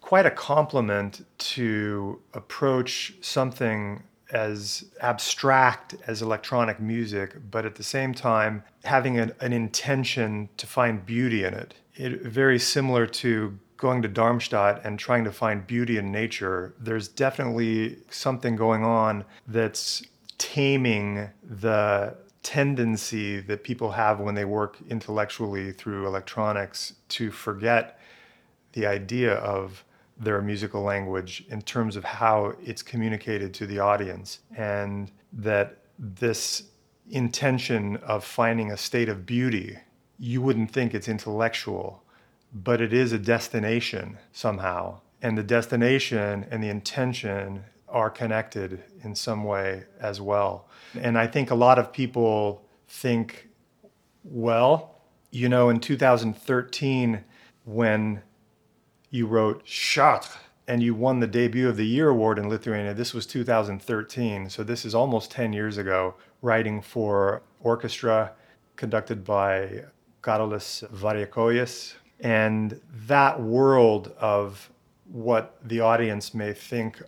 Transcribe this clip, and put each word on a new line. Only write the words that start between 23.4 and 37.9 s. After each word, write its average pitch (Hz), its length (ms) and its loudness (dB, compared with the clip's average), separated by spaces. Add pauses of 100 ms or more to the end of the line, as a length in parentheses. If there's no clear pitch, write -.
that 101 240 -6
people 117 260 -4
have 107 300 2
when 101 160 -2
they 101 80 -2
work 104 340 -2 (100)
intellectually 107 840 -4
through 98 340 -6
electronics 101 880 -4 (160)
to 110 220 -6
forget 110 640 -2 (760)
the 107 140 -2
idea 101 480 0
of 98 500 -4 (320)
their 107 240 -2
musical 104 420 -4
language 95 680 -4
in 110 100 -8
terms 110 360 -2
of 98 80 -8
how 107 580 2
it's 113 180 -10
communicated 107 760 -4
to 107 120 -8
the 101 140 -4
audience, 98 580 0 (180)
and 101 540 -4 (220)
that 104 460 0 (200)
this 110 640 -4 (480)
intention 120 880 0